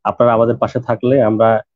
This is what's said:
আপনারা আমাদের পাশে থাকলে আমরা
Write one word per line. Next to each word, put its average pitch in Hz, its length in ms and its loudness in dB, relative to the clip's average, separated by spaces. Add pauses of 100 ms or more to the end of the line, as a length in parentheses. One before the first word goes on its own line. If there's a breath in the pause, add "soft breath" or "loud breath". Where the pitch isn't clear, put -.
আপনারা 120 280 0
আমাদের 117 240 0
পাশে 120 240 -4
থাকলে 123 420 -2
আমরা 110 400 0 (140)